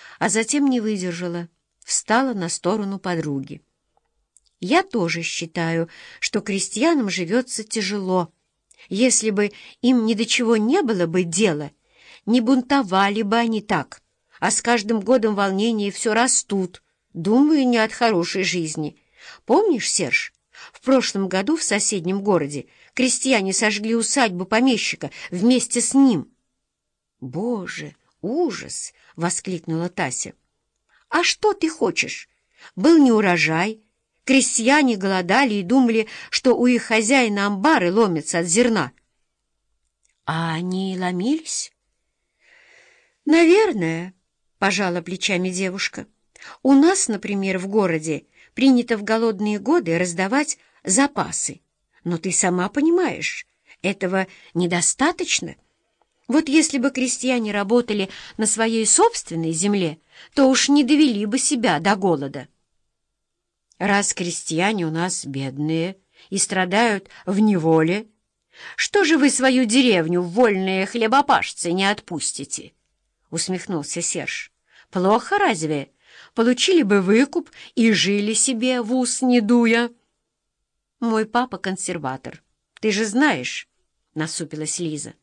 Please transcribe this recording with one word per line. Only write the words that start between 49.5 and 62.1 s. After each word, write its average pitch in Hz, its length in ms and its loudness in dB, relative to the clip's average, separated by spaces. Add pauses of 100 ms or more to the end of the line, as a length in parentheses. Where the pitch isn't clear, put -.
годы 190 400 0
раздавать 185 600 -2 (260)
запасы. 190 760 -2 (440)
Но 175 140 -2
ты 175 140 -4
сама 180 360 0
понимаешь, 320 800 0 (360)
этого 190 440 -2 (280)
недостаточно. 180 1000 -2 (720)
Вот 311 200 2
если 302 300 2
бы 262 120 0
крестьяне 247 640 -2
работали 208 560 0 (300)
на 214 80 -2
своей 226 400 0
собственной 170 640 0
земле, 170 460 -2 (360)
то 269 140 6
уж 262 200 2
не 285 140 6
довели 247 440 2
бы 226 120 -2
себя 220 400 0
до 196 160 2
голода». 143 540 -2 (1300)